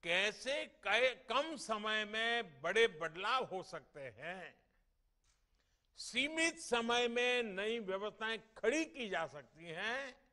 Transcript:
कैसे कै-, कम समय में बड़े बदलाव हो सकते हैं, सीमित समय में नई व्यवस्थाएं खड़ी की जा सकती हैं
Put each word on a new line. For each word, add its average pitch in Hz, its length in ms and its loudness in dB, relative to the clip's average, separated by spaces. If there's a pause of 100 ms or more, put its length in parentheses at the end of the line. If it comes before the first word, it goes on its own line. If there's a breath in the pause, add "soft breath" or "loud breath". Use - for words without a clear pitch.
कैसे 208 600 0
कै-, 220 640 2
कम 294 260 2
समय 214 500 -2
में 220 560 -2
बड़े 196 260 6
बदलाव 180 560 -2
हो 180 200 -6
सकते 147 380 -12
हैं, 143 580 -10 (1400)
सीमित 320 640 0
समय 240 480 2
में 247 360 2
नई 214 360 -2
व्यवस्थाएं 208 600 -4 (180)
खड़ी 302 280 2
की 277 240 -8
जा 165 180 0
सकती 147 380 -16
हैं 226 520 -6 (140)